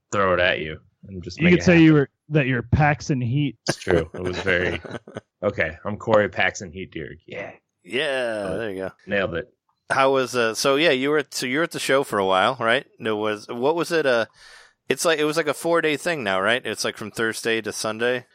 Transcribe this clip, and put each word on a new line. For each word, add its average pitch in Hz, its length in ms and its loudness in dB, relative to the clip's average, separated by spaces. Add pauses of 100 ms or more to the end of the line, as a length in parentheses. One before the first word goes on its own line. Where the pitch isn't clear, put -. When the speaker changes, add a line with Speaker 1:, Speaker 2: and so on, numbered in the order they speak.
(100)
Speaker 1:
throw 98 240 2
it 87 60 2
at 87 200 2
you 78 200 -10 (260)
and 92 160 -12
just - 160 -14
Speaker 2:
You 156 60 0
Speaker 1:
make 175 80 8
Speaker 2:
could 170 80 6
Speaker 1:
it - 40 -2
Speaker 2:
say 185 100 6
Speaker 1:
happen. 165 100 10
Speaker 2:
you 156 100 8
were, 143 140 4 (220)
that 151 160 2
you're 127 160 0
Paxton 147 580 0
Heat. 131 380 -2 (100)
Speaker 1:
It's - 80 -4
true. 82 380 0
It 90 80 -10
was 90 160 -6
very 87 420 -2 (320)
Speaker 3:
<laughs> - 300 -16
Speaker 1:
okay. 85 420 -2
I'm 104 140 -8
Corey 107 300 2
Paxton 92 440 -4
Heat 90 200 -12
Deer. 76 220 -12 (120)
Yeah. 95 260 -12 (320)
Speaker 3:
Yeah, 123 600 -4
Speaker 1:
But 95 140 -6
Speaker 3:
there 110 120 -6
you 95 60 -8
go. 95 140 -6 (160)
Speaker 1:
Nailed 95 280 -2
it. 82 180 -8 (380)
Speaker 3:
How 135 220 2
was, 127 240 0
uh, 113 180 0
so 139 220 2
yeah, 156 140 4
you 135 200 2
were 151 80 2
at, - 160 -6
so - 120 -6
you 127 120 -2
were 165 60 0
at 160 80 -6
the 139 80 -8
show 139 240 2
for 110 140 -2
a 95 80 2
while, 95 340 4
right? 120 260 2 (140)
There 110 160 -2
was, 107 320 -4
what 123 260 0
was 170 160 -2
it? 156 160 2
Uh, 117 200 2 (600)
it's 135 160 0
like, 160 140 2
it 151 60 2
was 151 120 0
like 160 120 -2
a 135 60 0
four 170 260 0
day 156 160 0
thing 160 260 -4
now, 95 180 0
right? 113 240 0
It's 110 200 -6
like 110 120 -4
from 107 140 -10
Thursday 113 520 -2
to 104 100 -6
Sunday. 117 460 -2
Is 120 60 -14 (100)